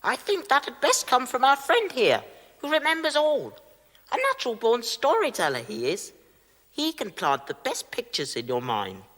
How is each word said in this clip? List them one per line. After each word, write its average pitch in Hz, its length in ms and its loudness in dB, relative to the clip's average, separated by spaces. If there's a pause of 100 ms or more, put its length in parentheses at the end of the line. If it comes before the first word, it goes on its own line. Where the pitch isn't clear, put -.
I 226 140 0
think 381 320 -4
that 277 180 2
had - 160 -10
best - 260 2
come 254 200 4
from 247 160 0
our 269 120 6
friend 381 360 0
here, 151 320 4 (360)
who 285 120 -6
remembers 311 440 0
all. 294 380 2 (580)
A - 60 -2
natural-born 240 680 0
storyteller 254 760 2
he 113 300 -4
is. - 240 -6 (580)
He 311 220 -4
can 220 180 -8
plant 143 360 -2
the 147 60 -8
best - 380 -6
pictures - 440 -6
in 120 120 -6
your 123 140 -2
mind. 101 420 -4 (140)